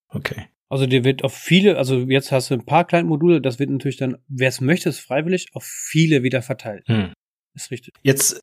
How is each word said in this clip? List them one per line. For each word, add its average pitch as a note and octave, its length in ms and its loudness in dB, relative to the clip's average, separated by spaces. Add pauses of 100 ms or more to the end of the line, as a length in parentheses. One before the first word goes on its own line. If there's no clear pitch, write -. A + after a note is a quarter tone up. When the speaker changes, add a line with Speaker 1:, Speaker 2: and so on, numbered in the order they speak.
Speaker 1:
Okay. - 400 -8 (220)
Speaker 2:
Also C3+ 160 0
dir B2+ 180 2
wird C3+ 200 0
auf - 100 -4
viele, F#3 440 4
also C3 220 0
jetzt C3 320 0
hast C3 180 0
du C#3 60 2
ein A#2 100 -6
paar E3 200 2
Client-Module, E3+ 560 2
das B2 180 -4
wird C#3 100 -2
natürlich C3+ 280 -4
dann, C3 200 -4 (100)
wer C3 220 0
es C3 120 -6
möchte, E3 280 0
ist C#3 100 -6
freiwillig, D#3+ 540 -4
auf - 120 -14
viele D#3 580 0
wieder B2 180 -2
verteilt. G#2+ 460 -10
Speaker 1:
Hm. G#2 240 0 (440)
Speaker 2:
Ist - 160 -14
richtig. - 220 -14 (100)
Speaker 1:
Jetzt - 400 2